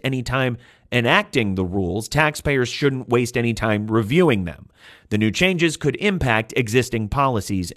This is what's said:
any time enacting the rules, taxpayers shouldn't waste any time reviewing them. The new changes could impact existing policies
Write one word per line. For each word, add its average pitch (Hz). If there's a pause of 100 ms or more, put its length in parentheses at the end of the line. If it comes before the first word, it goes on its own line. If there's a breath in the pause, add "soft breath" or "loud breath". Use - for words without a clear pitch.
any 131
time 123 (360 soft breath)
enacting 120
the 92
rules, 92
taxpayers 147
shouldn't 135
waste 120
any 120
time 107
reviewing 113
them. - (400 loud breath)
The 107
new 107
changes 170
could 143
impact 135
existing 117
policies 107